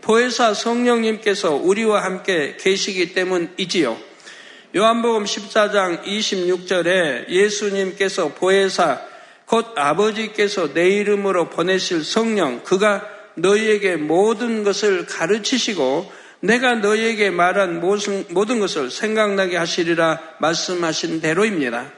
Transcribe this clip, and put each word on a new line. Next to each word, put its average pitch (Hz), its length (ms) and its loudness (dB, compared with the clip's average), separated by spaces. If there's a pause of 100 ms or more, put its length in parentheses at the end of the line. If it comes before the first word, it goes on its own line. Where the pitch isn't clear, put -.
보혜사 233 520 2
성령님께서 220 1000 0
우리와 202 500 2
함께 185 560 -2
계시기 190 540 -2
때문이지요. 180 840 -2 (800)
요한복음 226 500 2
십사 208 440 0
장 185 340 0
이십육 185 640 -2
절에 170 640 0
예수님께서 196 1040 0
보혜사, 185 680 2 (460)
곧 226 200 0 (100)
아버지께서 196 1000 0
내 175 160 4
이름으로 196 600 0
보내실 180 540 0
성령, 196 580 -2
그가 196 460 0 (280)
너희에게 202 600 2
모든 208 680 0
것을 196 420 0
가르치시고 190 1040 -2 (280)
내가 240 340 2
너희에게 214 560 2
말한 175 500 2
모든, 196 480 -2
모든 214 320 0
것을 160 300 -2
생각나게 202 680 0
하시리라 165 640 0 (180)
말씀하신 165 840 -2
대로입니다. 156 760 -2